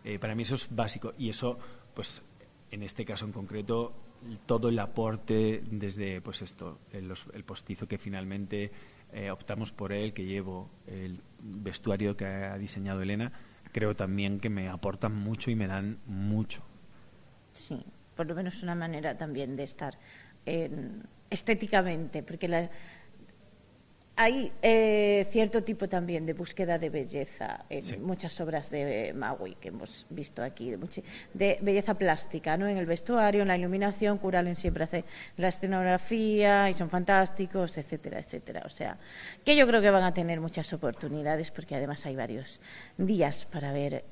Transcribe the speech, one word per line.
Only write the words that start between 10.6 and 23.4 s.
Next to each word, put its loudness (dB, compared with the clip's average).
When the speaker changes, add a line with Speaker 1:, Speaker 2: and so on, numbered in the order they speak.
Speaker 1:
el -8
vestuario -2
que -4
ha -6
diseñado -4
Elena, -2
creo 0
también 0
que -2
me -4
aportan -2
mucho -2
y 2
me 0
dan -4
mucho. -2
Speaker 2:
Sí, -10
por -2
lo -4
menos -4
una -2
manera -4
también -4
de -4
estar -8
en, -4
estéticamente, 2
porque -4
la, 2